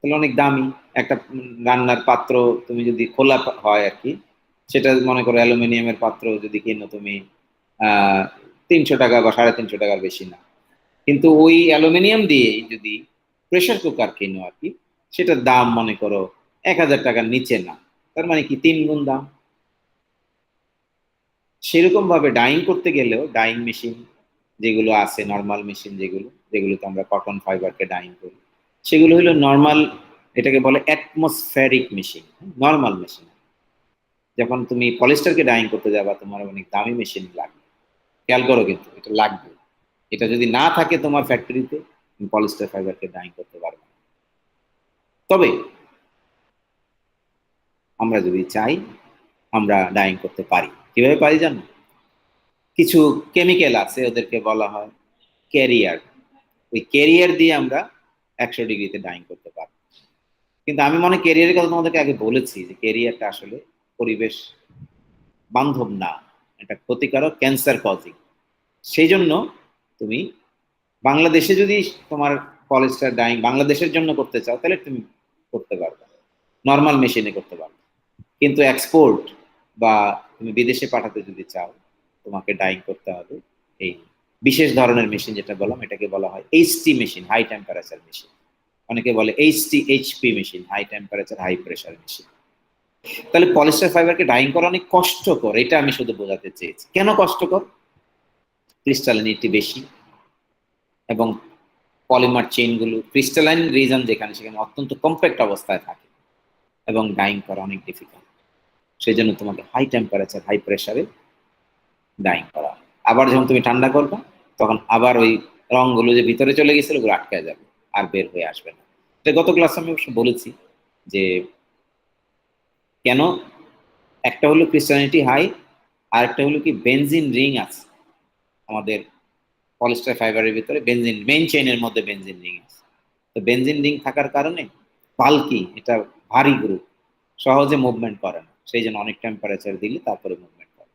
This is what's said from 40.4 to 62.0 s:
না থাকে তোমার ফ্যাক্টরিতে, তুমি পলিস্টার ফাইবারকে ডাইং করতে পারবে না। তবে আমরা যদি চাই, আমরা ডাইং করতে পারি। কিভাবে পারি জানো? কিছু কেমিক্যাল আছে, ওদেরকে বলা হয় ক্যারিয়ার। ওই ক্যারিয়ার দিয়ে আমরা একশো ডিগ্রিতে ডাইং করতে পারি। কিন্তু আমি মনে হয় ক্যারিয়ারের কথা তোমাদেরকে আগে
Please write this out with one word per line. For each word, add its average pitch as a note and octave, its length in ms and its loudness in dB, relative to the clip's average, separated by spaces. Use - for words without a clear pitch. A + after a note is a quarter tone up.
না C3 240 2
থাকে E3 280 0
তোমার C#3+ 260 0
ফ্যাক্টরিতে, B2+ 540 -4
তুমি G2 80 -12
পলিস্টার G#2 400 -4
ফাইবারকে F#2+ 400 -10
ডাইং F2 280 -18
করতে F2+ 220 -20
পারবে E2 180 -12
না। - 200 -20
তবে F3+ 220 4
আমরা A2+ 220 0
যদি F2+ 240 -2
চাই, A2+ 320 -2
আমরা G2+ 400 0
ডাইং G2 300 0
করতে F#2+ 200 -10
পারি। F2+ 280 -2
কিভাবে C3 220 4
পারি D3+ 220 4
জানো? D3 220 -2
কিছু D#3 460 4
কেমিক্যাল F3 420 4
আছে, B2 300 -2
ওদেরকে A#2 340 -4
বলা A2 280 -2
হয় G#2 220 -12
ক্যারিয়ার। A#2 500 2
ওই A#2 80 -4
ক্যারিয়ার E3 560 4
দিয়ে E3 180 4
আমরা C3+ 340 -4
একশো A#2+ 260 -4
ডিগ্রিতে G2+ 340 -8
ডাইং F2+ 300 -14
করতে F2 280 -20
পারি। E2 160 -18
কিন্তু D3 160 -2
আমি D3+ 160 2
মনে F3+ 180 4
হয় - 60 -4
ক্যারিয়ারের E3 360 4
কথা E3+ 100 2
তোমাদেরকে E3 300 -2
আগে C#3+ 140 0